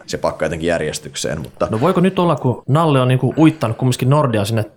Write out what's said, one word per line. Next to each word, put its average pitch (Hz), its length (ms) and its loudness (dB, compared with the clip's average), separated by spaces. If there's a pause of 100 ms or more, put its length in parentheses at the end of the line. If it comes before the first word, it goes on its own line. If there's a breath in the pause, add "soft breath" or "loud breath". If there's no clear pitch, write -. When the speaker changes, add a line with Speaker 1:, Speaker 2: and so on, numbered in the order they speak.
Speaker 1:
se - 120 -8
pakka 78 280 -4
jotenkin 82 220 -4
järjestykseen. 76 760 -4
Mutta - 300 -6
Speaker 2:
No 110 100 -2
voiko 175 200 2
nyt 185 180 0
olla, 175 160 2
kun - 320 -2
Nalle 147 340 2
on 127 60 2
niinku 127 300 2
uittanut 147 400 2
kumminkin 127 320 0
Nordean 131 360 2
sinne 107 200 -2 (120)